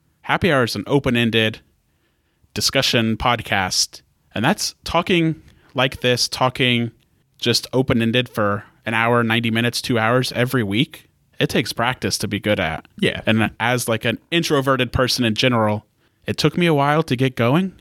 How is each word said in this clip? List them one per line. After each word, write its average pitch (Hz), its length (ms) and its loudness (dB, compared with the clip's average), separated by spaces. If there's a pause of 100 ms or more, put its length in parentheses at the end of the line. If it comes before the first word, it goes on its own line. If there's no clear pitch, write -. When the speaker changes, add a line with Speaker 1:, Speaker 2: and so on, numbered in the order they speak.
(220)
Speaker 1:
Happy 160 300 0
Hour 131 120 2
is 107 100 -4
an 113 140 -4
open-ended 120 720 2 (960)
discussion 113 600 0
podcast, 110 840 -2 (320)
and 107 100 -2
that's - 300 -2 (100)
talking 165 560 0 (340)
like 131 260 0
this, 123 280 0
talking 123 640 0 (480)
just - 340 0
open-ended 123 560 0
for 101 360 -2 (200)
an 113 100 -4
hour, 117 280 2
ninety 117 280 0
minutes, 113 300 -2
two 117 180 -2
hours 123 340 0
every 123 300 0
week. 104 460 -2 (300)
It 147 100 0
takes 143 240 -2
practice 120 460 -2
to 107 100 -6
be 98 120 -4
good 104 200 0
at. 78 260 -6 (120)
Speaker 2:
Yeah. - 260 -2
Speaker 1:
And 110 260 0 (100)
as, 120 280 -2
like, 113 160 -2
an 117 140 -2 (120)
introverted 135 640 0
person 127 320 0
in 110 100 2
general, 107 520 0 (400)
it 143 100 -4
took 156 220 0
me 175 80 2
a 160 80 4
while 143 300 2
to 131 120 0
get 127 200 0
going, 156 440 2